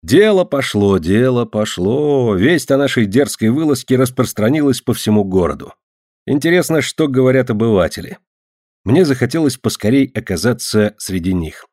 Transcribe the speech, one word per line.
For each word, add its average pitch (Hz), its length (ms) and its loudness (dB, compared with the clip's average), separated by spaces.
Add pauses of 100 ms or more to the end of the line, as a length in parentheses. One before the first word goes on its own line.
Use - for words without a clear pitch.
Дело 185 440 2
пошло, 101 520 0
дело 117 460 0
пошло. 113 920 -2
Весть 143 360 0
о 135 60 2
нашей 131 280 0
дерзкой 110 440 0
вылазке 135 480 0
распространилась 127 840 0
по - 140 -4
всему 107 320 0
городу. 92 480 -2 (520)
Интересно, 160 560 0
что 147 280 -2
говорят 131 400 2
обыватели. 104 680 -2 (680)
Мне 147 180 4
захотелось 135 540 0
поскорей 120 580 0
оказаться 104 840 -2
среди 92 340 -4
них. 82 400 -6